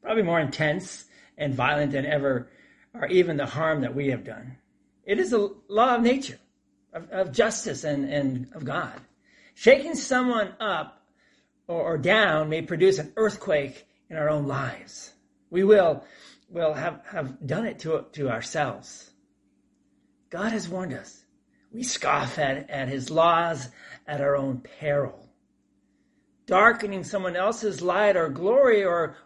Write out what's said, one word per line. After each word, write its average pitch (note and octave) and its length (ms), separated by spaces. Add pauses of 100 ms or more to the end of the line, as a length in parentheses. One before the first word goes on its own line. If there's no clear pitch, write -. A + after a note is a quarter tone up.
probably A3 180
more E3+ 180
intense D#3 640 (340)
and C#3+ 160
violent C#3+ 360
than C#3 140
ever, C#3 460 (420)
or - 140
even E3+ 280
the C#3 120
harm D#3 340
that B2 140
we C#3 140
have B2 140
done. A#2+ 340 (460)
It G3+ 140
is C#4+ 160
a G#3 160 (180)
law A#3+ 280
of A#3 80
nature, C4 340 (560)
of, E3+ 160
of F#3 220
justice G#3 520
and, C#3 240
and C3+ 460
of D#3+ 100
God. D3 380 (540)
Shaking C#4+ 400
someone B3 640
up F3 420 (680)
or, E3+ 140
or E3 160
down D#3+ 520
may D#3+ 120
produce F3+ 380
an D#3 180
earthquake D#3+ 720 (200)
in E3 100
our D3+ 120
own D3 160
lives. - 680 (360)
We F3+ 140
will, F#3 400 (460)
will D#3+ 240
have, D3+ 360
have D3 360
done E3+ 200
it - 140
to, D#3 340
to C#3 160
ourselves. A2+ 800 (1200)
God G#3 240
has F#3+ 140
warned F3+ 260
us. - 320 (480)
We A#3 100
scoff C#3+ 560
at, C#3 300
at C3+ 180
his C3 220
laws E3 580 (400)
at C#3+ 140
our C#3+ 140
own C3+ 260 (180)
peril. C#3+ 480 (1160)
Darkening G3+ 580
someone F#3 320
else's G3 460
light F#3+ 340
or E3 140
glory G#3 560
or, E3+ 400